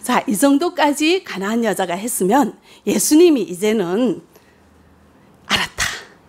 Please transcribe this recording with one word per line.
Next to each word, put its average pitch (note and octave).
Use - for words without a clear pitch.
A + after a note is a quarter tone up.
자, A#3+
이 A#3
정도까지 D4+
가나안 G#3+
여자가 F3+
했으면 G#3+
예수님이 D4
이제는, G3+
"알았다. -